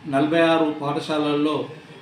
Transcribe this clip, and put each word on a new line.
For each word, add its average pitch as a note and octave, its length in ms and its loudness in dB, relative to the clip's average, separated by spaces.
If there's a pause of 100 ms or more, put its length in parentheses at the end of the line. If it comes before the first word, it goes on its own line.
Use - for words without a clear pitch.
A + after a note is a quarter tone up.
నలభై D3+ 340 2
ఆరు D#3+ 400 2
పాఠశాలల్లో D3 840 0 (360)